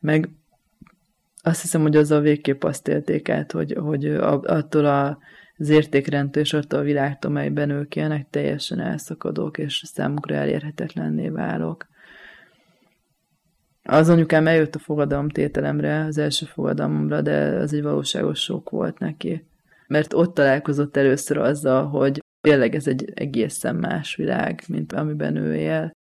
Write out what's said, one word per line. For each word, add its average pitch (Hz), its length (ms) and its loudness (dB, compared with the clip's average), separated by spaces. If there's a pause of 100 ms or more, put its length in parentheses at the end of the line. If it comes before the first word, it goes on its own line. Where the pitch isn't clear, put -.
Meg 156 300 2 (1120)
azt 165 180 0
hiszem, 165 220 0
hogy 151 140 4
azzal 151 240 6
végképp 147 440 2
azt - 240 -2
élték 151 400 0
át, - 240 -2
hogy, 156 200 -2
hogy 147 320 -4
a-, 151 380 0
attól 151 420 0
a-, 139 340 2 (380)
az 147 120 -6
értékrendtől 147 760 2
és 147 100 -2
attól 147 260 -2
a 147 40 0
világtól, 143 480 -2
melyben 147 400 -2
ők 143 260 -4
élnek, 151 340 -4
teljesen 147 500 -4
elszakadok, 156 760 -6
és 147 280 -6
számukra 147 480 -4
elérhetetlenné 151 920 -4
válok. - 580 -6 (2000)
Az 160 260 6
anyukám 160 380 6
eljött 160 280 4
a 156 40 -6
fogadalomtételemre, 147 1300 0
az 151 140 -4
első 151 280 -2
fogadalmomra, 147 720 -2
de 151 180 0
az 147 340 0
egy 147 100 -2
valóságos 147 580 -2
sok - 300 -6
volt - 280 -4
neki. 160 460 -6 (420)
Mert 151 260 0
ott 175 220 2
találkozott 143 640 2
először 139 420 2
azzal, 143 500 0
hogy 139 320 0 (200)
tényleg 135 340 4
ez 147 120 -2
egy 139 280 -2
egészen 120 640 -4
más 165 380 -4
világ, - 540 -2
mint 156 240 -6
amiben 151 440 -2
ő 156 180 -2
él. 156 360 -2 (120)